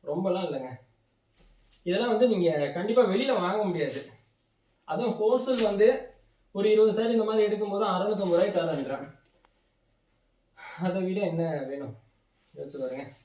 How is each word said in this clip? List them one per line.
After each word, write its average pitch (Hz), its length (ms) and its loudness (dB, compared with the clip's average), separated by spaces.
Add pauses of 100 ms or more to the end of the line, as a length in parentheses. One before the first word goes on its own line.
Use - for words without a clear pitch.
ரொம்பலாம் 185 360 -2
இல்லைங்க. 131 340 -8 (1040)
இதெல்லாம் 214 260 0
வந்து 226 180 4
நீங்க 165 440 2
கண்டிப்பா 220 340 2
வெளியில 226 340 0
வாங்க 190 240 0
முடியாது. 160 480 -4 (720)
அதுவும் 220 300 -4
ஹோல்சேல் 233 500 0
வந்து, 214 500 4 (380)
ஒரு 208 200 2
இருபது 214 220 6
சாரி 226 180 0
இந்த 226 120 2
மாதிரி 214 240 2
எடுக்கும்போது 202 380 -2
அறுநூத்தம்பது 196 300 0
ரூபாய்க்கு 185 460 2
தரேன்றேன். 139 580 -6 (1600)
அதை 180 220 -2
விட 185 180 -2
என்ன 165 480 -2
வேணும்? 139 300 -10 (580)
யோசிச்சு 143 240 -14
பாருங்க. 127 320 -8 (140)